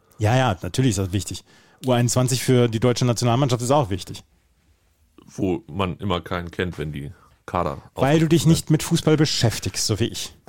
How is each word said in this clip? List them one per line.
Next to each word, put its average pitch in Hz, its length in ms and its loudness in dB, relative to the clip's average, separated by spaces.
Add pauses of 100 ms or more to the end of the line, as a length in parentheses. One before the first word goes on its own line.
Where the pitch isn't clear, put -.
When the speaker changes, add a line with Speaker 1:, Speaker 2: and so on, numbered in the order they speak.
(180)
Speaker 1:
Ja, 110 180 2
ja, 123 240 2
natürlich 120 320 0
ist 95 60 -2
das 95 140 -2
wichtig. 98 320 -4 (420)
U 127 60 2
einundzwanzig 123 500 2
für 123 240 4
die 113 140 -2
deutsche 123 240 2
Nationalmannschaft 123 580 2
ist 123 80 0
auch 139 200 2
wichtig. - 340 -8 (1000)
Speaker 2:
Wo 92 420 -4
man 87 300 -4
immer 92 220 -2
keinen 87 300 -6
kennt, 87 280 -6
wenn 76 140 -6
die 71 200 -10 (340)
Kader 85 320 -2 (160)
Speaker 1:
Weil 143 260 2
du 160 80 0
dich 156 140 4
Speaker 2:
aufgestellt - 40 2
Speaker 1:
nicht 160 240 2
mit 156 120 2
Fußball 156 340 2
beschäftigst, - 720 -2
so 104 120 -2
wie 120 80 -2
ich. - 280 -10 (140)